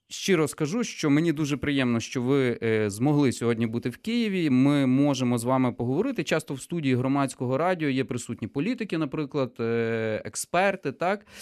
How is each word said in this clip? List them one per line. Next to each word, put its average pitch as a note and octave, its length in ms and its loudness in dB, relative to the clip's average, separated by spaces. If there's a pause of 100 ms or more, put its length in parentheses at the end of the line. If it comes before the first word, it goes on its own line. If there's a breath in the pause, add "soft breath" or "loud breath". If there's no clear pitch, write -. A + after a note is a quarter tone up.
щиро D#3+ 400 0
скажу, F3 360 -2
що - 260 -2
мені D#3 240 4
дуже C#3+ 240 -2
приємно, C3 420 0
що B2 220 -4
ви, B2+ 420 2
е, A2 260 2
змогли C3+ 420 2
сьогодні A#2 360 0
бути A#2 220 -4
в A#2 80 -8
Києві. G#3 520 -2
Ми C#3 380 4
можемо B2+ 500 2
з A2 60 -4
вами B2+ 280 2
поговорити. E3 520 -2
Часто D#3 300 -2
в C3 80 -8
студії C#3+ 340 0
громадського C3 640 0
радіо D#3+ 320 0
є C3 140 0
присутні A#2 440 -6
політики, F#3 500 -4
наприклад, C#3+ 640 -4
е, A2+ 680 0
експерти, F#3+ 680 -2
так? F#3 340 -2 (160 loud breath)